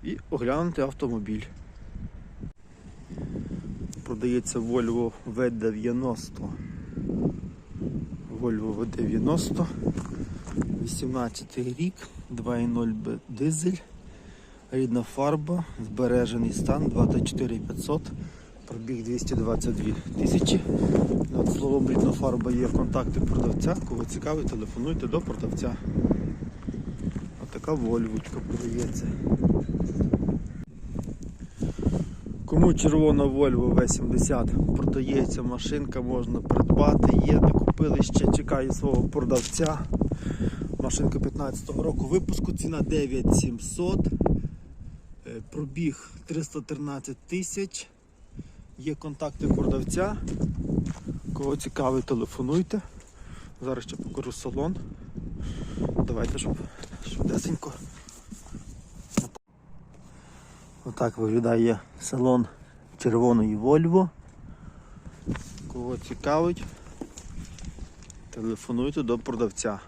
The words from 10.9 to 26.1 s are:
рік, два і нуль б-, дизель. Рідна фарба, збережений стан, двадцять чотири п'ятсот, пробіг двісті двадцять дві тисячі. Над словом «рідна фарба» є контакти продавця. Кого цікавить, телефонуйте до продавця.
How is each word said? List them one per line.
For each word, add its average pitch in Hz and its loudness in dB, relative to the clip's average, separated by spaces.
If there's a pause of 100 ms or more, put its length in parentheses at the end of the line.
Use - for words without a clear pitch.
рік, 180 -2 (360)
два 120 -4
і 120 0
нуль 117 0
б-, 110 -4 (100)
дизель. 160 0 (920)
Рідна 123 2
фарба, 151 0 (220)
збережений 120 2
стан, - 2
двадцять - 4
чотири 113 -2
п'ятсот, - -2 (640)
пробіг 117 -8
двісті 120 -2
двадцять 113 0
дві 107 0 (260)
тисячі. - 4 (680)
Над - 2
словом 135 4
«рідна - 6
фарба» 123 0
є 123 2
контакти - 2
продавця. 123 2 (140)
Кого 117 -4
цікавить, 147 -2
телефонуйте 123 -4
до 160 2
продавця. - -4 (1700)